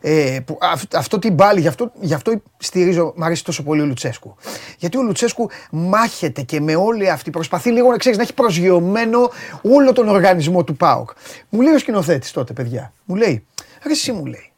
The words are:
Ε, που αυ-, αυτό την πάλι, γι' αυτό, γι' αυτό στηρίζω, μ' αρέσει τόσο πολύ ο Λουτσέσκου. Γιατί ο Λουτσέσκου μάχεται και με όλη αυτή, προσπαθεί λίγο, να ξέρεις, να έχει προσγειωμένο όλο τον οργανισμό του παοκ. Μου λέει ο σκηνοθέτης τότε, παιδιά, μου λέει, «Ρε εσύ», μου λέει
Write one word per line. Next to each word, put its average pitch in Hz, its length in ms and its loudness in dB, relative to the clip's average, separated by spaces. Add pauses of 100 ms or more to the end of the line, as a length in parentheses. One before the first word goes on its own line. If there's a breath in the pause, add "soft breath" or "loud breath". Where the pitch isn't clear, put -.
Ε, 147 460 0
που 147 140 -10
αυ-, 165 340 -4
αυτό 175 240 -2
την 185 180 0
πάλι, 196 240 6
γι' 160 80 2
αυτό, 226 320 -4
γι' 160 140 -2
αυτό 220 280 -4 (160)
στηρίζω, 175 580 0
μ' 165 80 -6
αρέσει 165 200 -2
τόσο - 180 -8
πολύ 151 180 0
ο 147 60 0
Λουτσέσκου. - 500 -8 (420 loud breath)
Γιατί 170 180 -6
ο 269 60 0
Λουτσέσκου 233 480 -2 (200 loud breath)
μάχεται 175 720 -2
και 147 180 -4
με 156 140 0
όλη 196 360 0
αυτή, 160 200 -4
προσπαθεί 165 400 -4
λίγο, 240 200 4
να 240 60 2
ξέρεις, 220 220 0
να 240 60 0
έχει - 100 -10
προσγειωμένο 214 960 2 (320 loud breath)
όλο 262 300 6
τον 226 160 4
οργανισμό 180 560 4
του 143 120 -6
παοκ. 131 340 2 (380 loud breath)
Μου 208 120 -2
λέει 302 140 6
ο 285 40 6
σκηνοθέτης 170 520 -2
τότε, 123 220 -6
παιδιά, 120 400 -8 (120)
μου 180 120 -8
λέει, 190 300 -2 (360 loud breath)
«Ρε 302 100 -2
εσύ», 269 200 -4
μου 165 140 -8
λέει - 320 -16